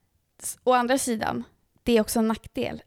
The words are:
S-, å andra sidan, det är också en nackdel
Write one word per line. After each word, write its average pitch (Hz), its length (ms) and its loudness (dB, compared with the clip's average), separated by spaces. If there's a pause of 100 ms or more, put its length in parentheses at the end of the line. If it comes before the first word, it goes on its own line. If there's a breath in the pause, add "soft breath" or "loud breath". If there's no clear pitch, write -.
(420)
S-, - 220 -10
å 247 80 4
andra 247 260 2
sidan, 233 460 -4 (380)
det 233 140 4
är 214 40 6
också 214 180 0
en 220 100 2
nackdel - 580 -6